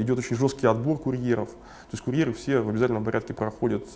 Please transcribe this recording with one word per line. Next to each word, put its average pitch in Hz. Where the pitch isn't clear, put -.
идет 123
очень 120
жесткий 131
отбор 117
курьеров. 123
То -
есть -
курьеры 135
все 135
в 110
обязательном 110
порядке 113
проходят, 110